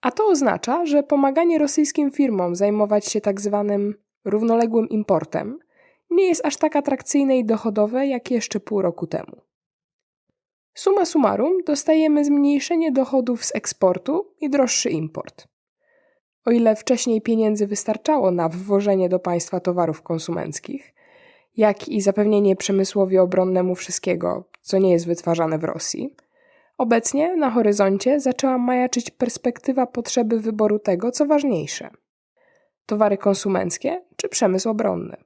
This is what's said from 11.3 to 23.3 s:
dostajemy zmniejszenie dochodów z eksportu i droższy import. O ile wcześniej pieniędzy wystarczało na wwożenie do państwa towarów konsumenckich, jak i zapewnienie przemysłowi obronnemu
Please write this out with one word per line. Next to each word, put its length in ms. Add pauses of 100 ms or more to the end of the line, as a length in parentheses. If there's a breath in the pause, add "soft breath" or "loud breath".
dostajemy 580
zmniejszenie 680
dochodów 520
z 100
eksportu 840
i 100
droższy 400
import. 580 (960)
O 60
ile 260
wcześniej 460
pieniędzy 440
wystarczało 640
na 180
wwożenie 600
do 100
państwa 420
towarów 420
konsumenckich, 920 (640 soft breath)
jak 320
i 120
zapewnienie 560
przemysłowi 600
obronnemu 560